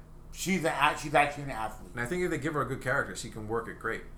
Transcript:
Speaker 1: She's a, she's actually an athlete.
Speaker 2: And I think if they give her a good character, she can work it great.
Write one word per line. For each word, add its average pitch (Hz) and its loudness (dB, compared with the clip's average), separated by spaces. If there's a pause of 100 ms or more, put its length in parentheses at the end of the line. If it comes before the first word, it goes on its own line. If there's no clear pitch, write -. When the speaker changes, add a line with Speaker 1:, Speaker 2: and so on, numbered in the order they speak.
(320)
Speaker 1:
She's 170 2
a, 151 4
she's 151 -4
actually 143 4
an 139 -4
athlete. 110 -6
Speaker 2:
And 120 -4
I 120 0
think 180 0
if 175 0
they 160 0
give 151 0
her 143 2
a 123 0
good 127 -2
character, 123 2
she - -8
can 107 -8
work 113 0
it 90 -8
great. 110 -2 (160)